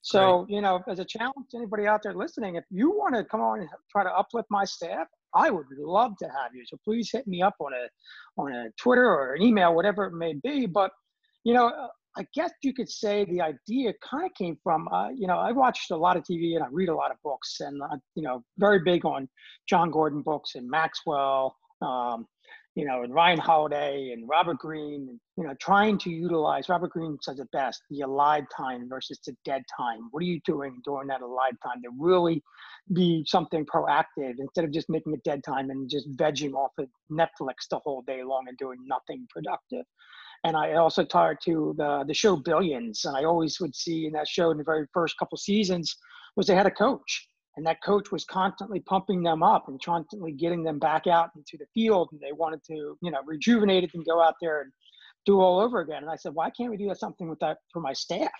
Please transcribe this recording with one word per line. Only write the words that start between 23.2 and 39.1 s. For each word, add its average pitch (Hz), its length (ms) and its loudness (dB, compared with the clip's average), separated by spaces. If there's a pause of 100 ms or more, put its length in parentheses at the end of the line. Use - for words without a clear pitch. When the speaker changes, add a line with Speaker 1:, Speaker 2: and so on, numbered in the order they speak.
Speaker 1:
Holiday 147 720 2
and 117 180 -12
Robert 170 300 2
Greene, 147 500 -10
and, 120 100 -18 (160)
you 185 80 -6
know, 139 160 -8
trying 202 380 4
to 180 140 -4
utilize, 160 580 0
Robert 175 220 0
Greene 160 320 -6
says 135 160 -10
it 120 120 -12
best, 131 380 -4
the 143 120 -6
alive 143 420 2 (120)
time 127 320 -6
versus 131 380 -10
the 135 100 -10 (100)
dead 135 180 -4 (120)
time. 117 360 -8
What 151 100 -6
are 180 60 -2
you 170 180 -2
doing 139 400 -4
during 139 220 -6
that 131 140 -6
alive 127 320 -2 (120)
time 123 160 -8
to 120 160 -12
really 170 460 4 (500)
be 165 340 4
something 165 380 0
proactive 147 720 0
instead 139 260 -4
of 151 80 -2
just 160 200 -4
making 156 240 -2
a - 100 -10
dead 143 180 -4
time 135 280 -4
and 135 180 -8
just 143 280 -6
vegging 147 360 0
off 135 240 -2
of 143 100 -6 (240)
Netflix 156 560 -2
the 151 120 -4
whole 135 240 -6
day 131 200 -8
long 131 240 -4
and 127 120 -16
doing 127 260 -8
nothing 131 460 -8